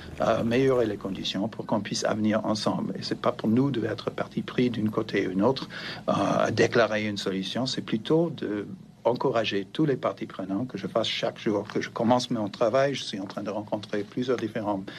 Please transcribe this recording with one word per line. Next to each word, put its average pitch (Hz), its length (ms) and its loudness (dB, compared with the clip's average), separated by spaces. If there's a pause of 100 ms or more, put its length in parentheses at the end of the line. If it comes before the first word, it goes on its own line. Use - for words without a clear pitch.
(200)
euh, - 200 4
améliorer 123 440 4
les 104 140 -2
conditions 98 500 -2
pour 110 160 -8
qu'on 110 160 0
puisse - 240 -4
avenir 107 400 2
ensemble. - 540 0
Et - 40 -8
c'est - 160 -4
pas 117 140 2
pour - 160 -2
nous 131 220 4
d'être 107 400 -2
parti - 320 -6
pris 123 260 2
d'une 110 220 0
côté 107 380 0
ou - 20 -4
une 95 120 2
autre, 135 240 2 (420)
euh, - 40 4
à - 380 2
déclarer 110 560 4
une 104 100 -2
solution, 95 480 -2
c'est 131 160 -2
plutôt 156 560 2
de 101 300 -4 (380)
encourager 113 680 2
tous 156 140 2
les 135 100 2
parties 101 300 -2
prenantes, 98 420 -4
que - 80 -8
je 95 100 -6
fasse 110 200 0
chaque - 320 -2
jour, 104 280 0
que - 140 -2
je - 80 -4
commence 123 420 2
mon 107 200 -2
travail. 135 440 2
Je - 100 -6
suis - 140 -6
en - 60 -6
train - 180 -8
de 104 60 -6
rencontrer 107 540 -4
plusieurs 123 340 -2
différents 104 460 -2 (160)